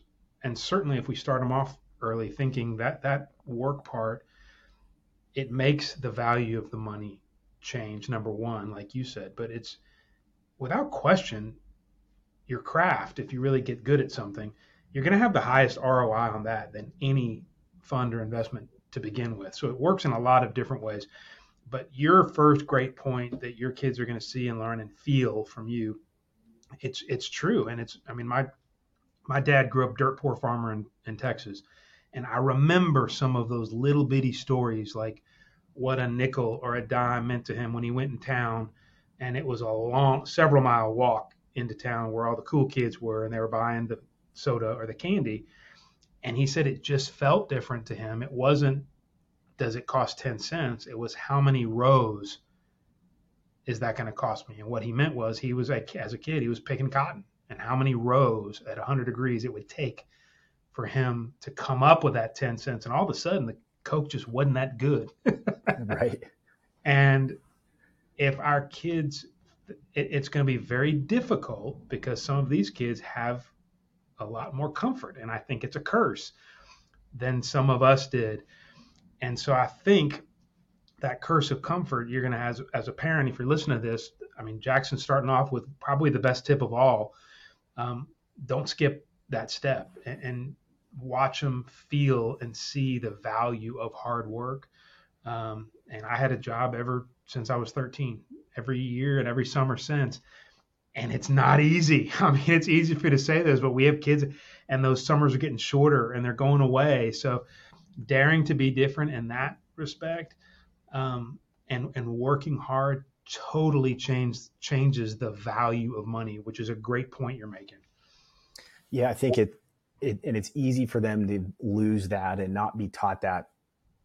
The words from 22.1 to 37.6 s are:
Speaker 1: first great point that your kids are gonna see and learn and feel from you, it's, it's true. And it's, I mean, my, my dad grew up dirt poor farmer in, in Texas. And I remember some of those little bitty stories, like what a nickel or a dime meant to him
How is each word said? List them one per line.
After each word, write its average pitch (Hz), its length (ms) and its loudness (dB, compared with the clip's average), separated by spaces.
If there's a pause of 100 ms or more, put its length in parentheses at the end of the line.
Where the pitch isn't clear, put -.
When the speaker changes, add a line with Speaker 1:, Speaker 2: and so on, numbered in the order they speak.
Speaker 1:
first 147 380 6
great 131 300 0
point 123 440 -6
that 120 180 -12
your 127 140 -4
kids 127 260 -4
are 120 80 -4
gonna 117 140 -6
see 123 280 -6
and 113 100 -4
learn 113 220 -6
and 104 160 -12
feel 120 480 0
from 113 240 -12
you, 110 320 -4 (800)
it's, - 280 -8
it's - 200 -4
true. 165 380 0
And 117 120 -6
it's, 117 200 -10 (100)
I 117 60 -12
mean, 120 140 -8
my, 135 180 0 (840)
my 139 120 0
dad 135 280 4
grew 127 160 2
up 127 140 -6
dirt 135 200 2
poor 131 180 -2
farmer 117 360 -2
in, 107 140 -6 (180)
in 110 140 -10
Texas. 110 440 -6 (520)
And 123 100 -10
I 120 140 -4
remember 135 680 4
some 127 280 -2
of 117 140 -2
those 113 220 -4
little 143 320 2
bitty 131 280 0
stories, 117 640 -2
like 110 280 -8 (520)
what 127 240 -2
a 123 100 -2
nickel 120 540 -2
or 120 140 -4
a 113 100 -6
dime 120 400 0
meant 120 200 -4
to 107 80 -6
him 117 180 -4